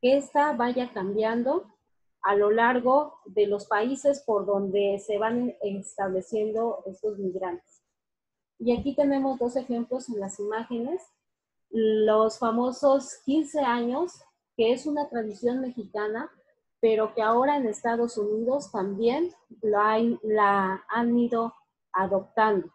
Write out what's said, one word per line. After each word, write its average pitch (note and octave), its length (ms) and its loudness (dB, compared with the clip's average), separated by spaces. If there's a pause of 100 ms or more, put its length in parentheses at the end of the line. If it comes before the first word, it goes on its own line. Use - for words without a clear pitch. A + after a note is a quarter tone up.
que C4 160 4
esta D4 360 0
vaya B3 400 -2
cambiando A3 760 -2 (520)
a G3+ 120 2
lo G3+ 160 4
largo B3 760 2
de G3+ 200 2
los G3+ 200 -4
países C4+ 600 0
por G3+ 200 0
donde G3+ 580 0
se G#3 140 -4
van A#3+ 420 -2
estableciendo G#3 1300 -4
estos G3 320 -6
migrantes. F#3 640 -6 (760)
Y A#3+ 180 2
aquí C4+ 180 -4
tenemos C4+ 440 2
dos A#3+ 180 -2
ejemplos B3+ 520 -6
en G#3+ 120 -6
las G3 200 -10
imágenes. A#3 600 -6 (680)
Los A3 680 4
famosos B3+ 840 0
quince D4 360 0
años, B3 640 -2 (340)
que A3+ 160 4
es C4 140 -2
una D4 220 -2
tradición A#3 520 -4
mexicana, A3+ 680 -6 (500)
pero A3 340 2
que A3 80 0
ahora B3 340 4
en C4 100 0
Estados A#3 500 -2
Unidos A3+ 540 -2
también A3+ 640 0 (280)
la, G#3+ 380 2 (240)
la G3+ 680 2
han A#3 300 0
ido A#3 340 0 (400)
adoptando. F#3+ 840 0